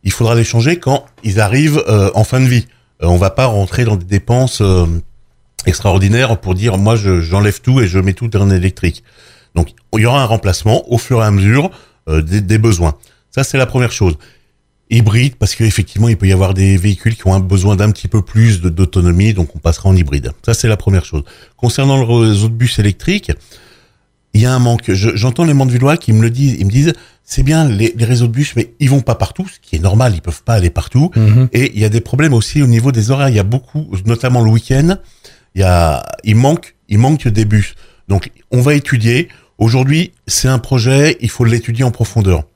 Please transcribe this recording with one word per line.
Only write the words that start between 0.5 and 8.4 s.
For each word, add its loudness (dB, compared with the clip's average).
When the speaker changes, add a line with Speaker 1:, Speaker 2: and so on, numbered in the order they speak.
Speaker 1:
quand -4
ils -2
arrivent, 0
euh, 2
en 2
fin -2
de 2
vie. 0
Euh, 0
on 4
va 2
pas -2
rentrer -2
dans 0
des -6
dépenses, -2
euh, 2
extraordinaires 0
pour -4
dire, -2
moi, 2
je, 0
j'enlève -2
tout 2
et 2
je -2
mets 0
tout -6
en 2